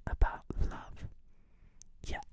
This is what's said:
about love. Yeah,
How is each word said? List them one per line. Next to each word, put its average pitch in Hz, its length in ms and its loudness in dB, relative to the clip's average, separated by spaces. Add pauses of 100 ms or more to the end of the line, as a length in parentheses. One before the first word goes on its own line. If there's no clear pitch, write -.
about - 340 6 (260)
love. - 380 -8 (1000)
Yeah, - 160 -2 (120)